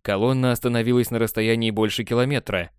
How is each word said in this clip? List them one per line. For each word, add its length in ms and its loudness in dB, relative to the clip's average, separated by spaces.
Колонна 500 0
остановилась 600 0
на 80 -2
расстоянии 520 0
больше 320 0
километра. 760 -2